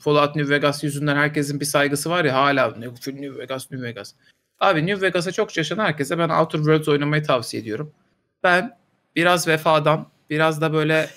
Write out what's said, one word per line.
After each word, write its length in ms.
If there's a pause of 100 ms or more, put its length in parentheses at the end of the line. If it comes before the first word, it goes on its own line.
Fallout 360
New 180
Vegas 300
yüzünden 320
herkesin 440
bir 40
saygısı 460
var 140
ya 100
hala, 360
"New, 420 (100)
New 160
Vegas, 320
New 180
Vegas." 240 (480)
Abi 260
New 200
Vegas'a 260
çok 240
yaşayan 220
herkese 400
ben 100
Outer 300
Worlds 300
oynamayı 340
tavsiye 400
ediyorum. 300 (500)
Ben 360 (380)
biraz 320
vefadan, 600 (220)
biraz 300
da 120
böyle 440